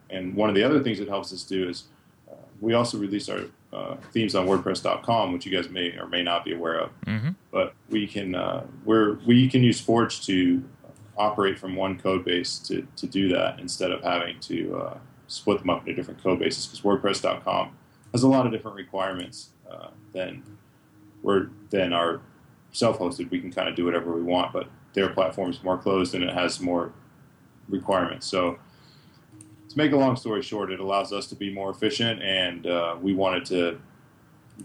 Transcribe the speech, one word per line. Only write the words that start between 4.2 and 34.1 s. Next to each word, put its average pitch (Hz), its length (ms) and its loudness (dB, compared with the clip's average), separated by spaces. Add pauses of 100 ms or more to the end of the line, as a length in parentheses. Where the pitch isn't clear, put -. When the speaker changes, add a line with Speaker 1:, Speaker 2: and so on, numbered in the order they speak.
Speaker 1:
on 92 100 4
WordPress 95 360 2
dot 92 200 0
com, 104 300 2
which 87 140 -4
you 95 40 -6
guys 90 180 -2
may 87 300 -4
or 87 80 -8
may 87 160 -2
not 85 220 0
be 82 80 -4
aware 82 260 -2
of. 82 120 -2 (160)
Speaker 2:
Mm-hmm. 110 240 -2 (200)
Speaker 1:
But 92 240 0 (160)
we 107 160 0
can, 98 300 -4
uh, 92 280 -4 (200)
we're, 107 300 6 (120)
we 123 220 10
can 127 160 6
use 117 160 6
Forge 117 460 2
to 90 360 4 (560)
operate 104 400 2
from 92 160 -8
one 95 240 -2
code 95 260 0
base 87 360 -2
to, 87 260 -4 (100)
to 98 120 -8
do 98 220 2
that 85 280 2
instead 90 320 -4
of 90 120 -4
having 87 380 -2
to, 87 360 -4
uh, 87 220 -8 (280)
split - 320 0
them 90 120 -2
up 82 100 2
into - 140 -6
different - 280 -8
code 92 160 2
bases, 85 280 -2
'cause - 160 -16
WordPress 101 380 2
dot 90 240 -2
com 92 260 0 (420)
has 127 100 2
a 131 60 8
lot 131 180 6
of 120 60 0
different 107 240 -8
requirements, 95 720 -8 (200)
uh, 82 200 -16 (240)
than 87 300 -8 (800)
we're, 98 260 2 (220)
than 90 240 2
our 85 260 2 (520)
self-hosted. 90 580 0
We 90 100 -2
can 90 100 -10
kinda 90 220 -4
do 87 140 0
whatever 85 280 0
we 85 80 -2
want, 87 300 0
but 90 140 -4 (260)
their 95 160 2
platform 92 420 0
is 85 120 -8
more 90 160 0
closed 95 360 2
and 90 80 0
it 87 120 -2
has 87 260 -2
more 87 320 -2 (800)
requirements. 90 560 -2
So 90 320 -2 (1120)
to - 80 -4
make 147 140 4
a 147 40 4
long 131 200 4
story 107 260 -2
short, 98 280 -4
it 92 100 -6
allows 98 340 0
us 98 140 -6
to - 80 -12
be 101 140 -6
more 98 200 -6
efficient, 110 520 -2
and, 90 440 -2
uh, 85 340 0
we 95 140 2
wanted 92 320 0
to 87 340 0 (840)